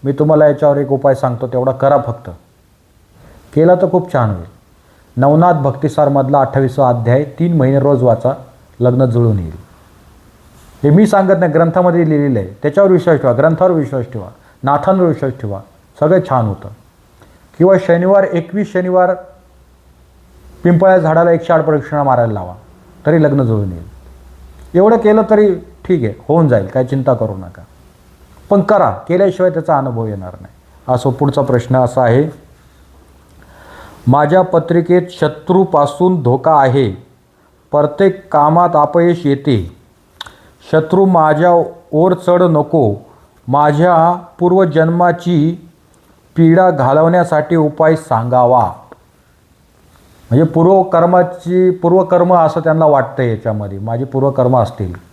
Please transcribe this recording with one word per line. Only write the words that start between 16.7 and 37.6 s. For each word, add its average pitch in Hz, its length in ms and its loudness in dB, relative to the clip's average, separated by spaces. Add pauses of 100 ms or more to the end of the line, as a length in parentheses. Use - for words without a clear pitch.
किंवा 185 180 4 (100)
शनिवार, 185 360 2
एकवीस 185 500 -4
शनिवार 180 420 0 (1500)
पिंपळ्या 180 340 4
झाडाला 165 320 2
एकशे 165 220 0
आठ 160 120 2
प्रदक्षिणा 147 380 -4
मारायला 123 300 0
लावा, 90 220 -10 (520)
तरी 160 160 2
लग्न 143 200 0
जुळून 107 300 -2
येईल. 82 120 -14 (880)
एवढं 208 220 4
केलं 214 340 2
तरी 208 240 2
ठीक 165 500 -6
आहे, 101 100 -4 (140)
होऊन 160 200 2
जाईल, 104 180 0
काय 127 180 -4
चिंता 131 300 -2
करू 110 220 -6
नका, 90 260 -18 (880)
पण 202 100 2
करा, 190 300 2
केल्याशिवाय 180 600 -2
त्याचा 156 280 -2
अनुभव 120 280 -4
येणार 95 340 -10
नाही. - 140 -20 (340)
असो, 127 220 0
पुढचा 139 320 -2
प्रश्न 127 340 -2
असा 127 260 0
आहे, 127 280 2 (1800)
"माझ्या 147 360 2
पत्रिकेत 170 680 0
शत्रूपासून 165 1120 -2
धोका 135 380 0
आहे, 131 300 0 (800)